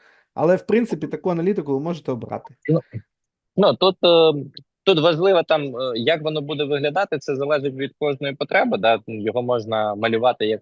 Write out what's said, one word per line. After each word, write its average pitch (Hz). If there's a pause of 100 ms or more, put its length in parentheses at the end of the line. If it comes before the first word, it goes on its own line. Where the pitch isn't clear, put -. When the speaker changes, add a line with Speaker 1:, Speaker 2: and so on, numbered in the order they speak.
(340)
Speaker 1:
але, 165
в 180
принципі, 208
таку 156
аналітику 170
ви 135
можете 151
обрати. 110 (140)
Speaker 2:
Ну, 160 (760)
ну, 180
тут, 185
е, 165 (520)
тут 185
важливо 170
там, 143
е, 127
як 156
воно 156
буде 147
виглядати, 147
це 139
залежить 139
від 135
кожної 143
потреби, 190
да, 110
його 110
можна 110
малювати 113
як 107